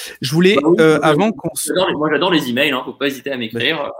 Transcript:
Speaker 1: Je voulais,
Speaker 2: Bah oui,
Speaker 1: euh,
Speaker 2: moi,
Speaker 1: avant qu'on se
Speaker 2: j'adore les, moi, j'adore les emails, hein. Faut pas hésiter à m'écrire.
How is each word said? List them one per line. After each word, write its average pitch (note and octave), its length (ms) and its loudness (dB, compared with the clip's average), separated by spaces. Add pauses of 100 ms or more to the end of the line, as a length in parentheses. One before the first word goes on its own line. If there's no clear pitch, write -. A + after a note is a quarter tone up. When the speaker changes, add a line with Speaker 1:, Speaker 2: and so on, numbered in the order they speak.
(200)
Speaker 1:
Je C3 140 -6
voulais, F3+ 220 4
Speaker 2:
Bah D3+ 120 0
oui, F3 120 4
Speaker 1:
euh, D#3 180 6
Speaker 2:
moi, D#3 80 0
Speaker 1:
avant D#3 260 2
qu'on - 220 -8
se - 140 -8
Speaker 2:
j'adore F3+ 200 0
les, D3+ 60 -2
moi, D3+ 180 -2
j'adore D#3 180 2
les C3+ 200 0
emails, C3+ 220 0
hein. C3 120 -2
Faut - 80 -10
pas C#3 140 -4
hésiter C3+ 260 -6
à B2+ 60 -6
m'écrire. A#2+ 600 -4